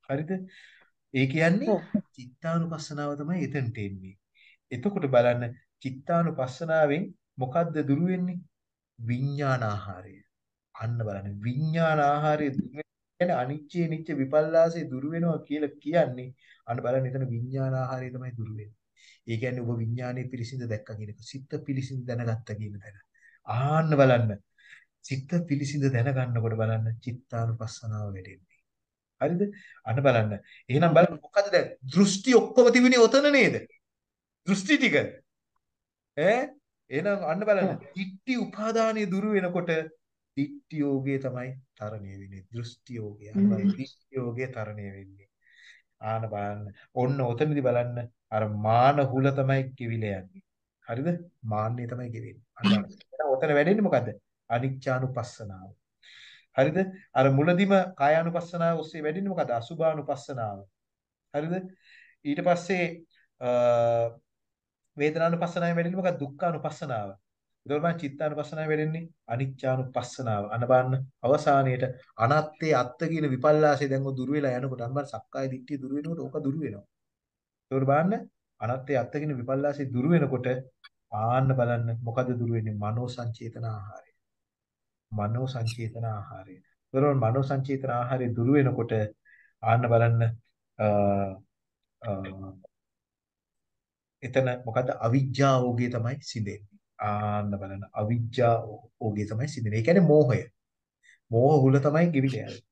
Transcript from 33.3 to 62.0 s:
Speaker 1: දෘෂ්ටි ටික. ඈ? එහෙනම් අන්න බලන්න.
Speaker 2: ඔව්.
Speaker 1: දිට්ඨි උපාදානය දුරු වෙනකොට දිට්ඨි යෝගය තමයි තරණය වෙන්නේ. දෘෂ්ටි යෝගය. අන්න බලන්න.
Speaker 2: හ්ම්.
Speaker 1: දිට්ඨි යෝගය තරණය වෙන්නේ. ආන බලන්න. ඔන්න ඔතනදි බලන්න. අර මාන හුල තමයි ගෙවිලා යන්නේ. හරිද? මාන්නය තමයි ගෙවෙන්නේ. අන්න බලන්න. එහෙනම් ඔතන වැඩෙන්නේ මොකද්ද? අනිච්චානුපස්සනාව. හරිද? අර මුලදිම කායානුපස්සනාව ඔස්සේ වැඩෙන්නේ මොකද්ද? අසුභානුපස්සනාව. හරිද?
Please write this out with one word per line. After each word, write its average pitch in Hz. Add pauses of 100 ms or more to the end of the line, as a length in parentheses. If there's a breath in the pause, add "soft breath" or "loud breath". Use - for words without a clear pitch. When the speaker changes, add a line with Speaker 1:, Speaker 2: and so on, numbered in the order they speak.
Speaker 1:
දෘෂ්ටි 202
ටික. 240 (1200)
ඈ? 196 (520)
එහෙනම් 185
අන්න 180
බලන්න. 196
Speaker 2:
ඔව්. -
Speaker 1:
දිට්ඨි 214
උපාදානය 220
දුරු 202
වෙනකොට 180 (640)
දිට්ඨි 156
යෝගය 139
තමයි 127 (220)
තරණය 104
වෙන්නේ. 98
දෘෂ්ටි 117
යෝගය. 104
අන්න 196
බලන්න. 196
Speaker 2:
හ්ම්. 196
Speaker 1:
දිට්ඨි -
යෝගය 123
තරණය 107
වෙන්නේ. 98 (720 soft breath)
ආන 110
බලන්න. 104 (260 soft breath)
ඔන්න 131
ඔතනදි 143
බලන්න. 120 (280)
අර 110 (140)
මාන 123
හුල 131
තමයි 135 (120)
ගෙවිලා 110
යන්නේ. - (440)
හරිද? 131 (360)
මාන්නය 117
තමයි 123
ගෙවෙන්නේ. 110
අන්න -
බලන්න. - (140)
එහෙනම් 151
ඔතන 147
වැඩෙන්නේ 185
මොකද්ද? 120 (400)
අනිච්චානුපස්සනාව. 127 (840 loud breath)
හරිද? 156 (320 loud breath)
අර 131
මුලදිම 175 (220)
කායානුපස්සනාව 165
ඔස්සේ 160
වැඩෙන්නේ 185
මොකද්ද? 139
අසුභානුපස්සනාව. 135 (720)
හරිද? 156 (720 loud breath)